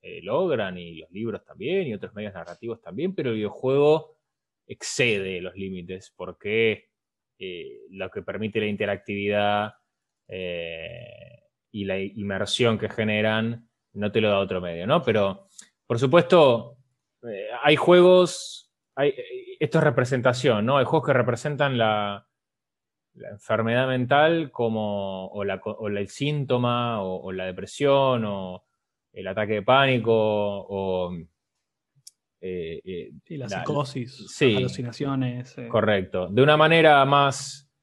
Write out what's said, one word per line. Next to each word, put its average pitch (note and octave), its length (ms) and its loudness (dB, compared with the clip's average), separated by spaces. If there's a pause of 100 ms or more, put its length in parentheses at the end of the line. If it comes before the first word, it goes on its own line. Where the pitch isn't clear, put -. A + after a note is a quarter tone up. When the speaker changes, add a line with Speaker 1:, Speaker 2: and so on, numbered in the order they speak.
Speaker 1:
eh, F2 220 -18
logran, A2 560 -2
y E2+ 220 -14
los - 100 -20
libros G2+ 340 -8
también, D#3 440 -6
y A2 60 -6
otros F#2 200 -12
medios G#2 180 -10
narrativos F#2 480 -12
también, C3+ 320 -8
pero C#3 180 -4
el A2+ 80 -2
videojuego C#3+ 800 0 (500)
excede G2 720 -2
los F2+ 160 -12
límites, F#2+ 600 -12
porque, G#2 760 -2 (500)
eh, D#2+ 400 -12 (100)
lo F#2+ 180 -8
que G2 140 -10
permite G#2+ 380 -4
la G#2+ 60 -2
interactividad, G#2 1080 -2 (540)
eh, E2+ 1120 -12 (320)
y G2+ 120 -6
la F#2+ 140 -2
inmersión G2+ 800 -2
que G#2+ 100 -4
generan A2 800 -2 (260)
no G#2 180 -4
te A2+ 80 2
lo G#2+ 100 2
da G2 80 4
otro F#2+ 220 -2
medio, E2+ 260 -6
¿no? D#3 160 2
Pero, G2+ 460 0 (400)
por A#2+ 100 -2
supuesto, C#3 760 6 (480)
eh, G#2+ 240 -10 (160)
hay D3+ 100 6
juegos... F3+ 1000 4 (220)
Hay, C#3+ 160 0
eh, B2+ 280 -12 (220)
esto D#3 180 0
es D#3 60 4
representación, B2 840 2
¿no? C3+ 120 4
Hay B2+ 60 4
juegos D#3 220 0
que D3 60 2
representan C3 680 0
la, G#2 480 0 (880)
la F#2+ 160 -16
enfermedad A2+ 560 0
mental C#3+ 640 2
como, G#2 760 -4
o G2+ 160 -6
la F#2+ 160 -4
co-, G#2 180 -8
o A2 100 -6
la, G2+ 120 -4
el G2+ 80 -6
síntoma, B2 920 -2
o, F#2 220 -6
o F#2+ 80 -10
la F#2 160 -6
depresión, B2+ 800 0
o F#2+ 400 -8 (480)
el G2 160 -12
ataque G#2+ 260 -2
de G#2 80 -2
pánico, B2+ 500 4
o, G2 1000 0 (1300)
eh, F2 440 -8
eh, F2+ 260 -10 (140)
Speaker 2:
Sí, E3 120 -12
la B2+ 100 -8
Speaker 1:
la, G2 140 -6
Speaker 2:
psicosis, C3 760 -6
Speaker 1:
sí. C3+ 180 4
Speaker 2:
las G2+ 60 2
alucinaciones, B2 1000 -6
eh. A#2+ 100 -12
Speaker 1:
Correcto. G2+ 600 0
De G#2 140 4
una D3+ 140 6
manera D#3 480 8
más C#3 680 0 (120)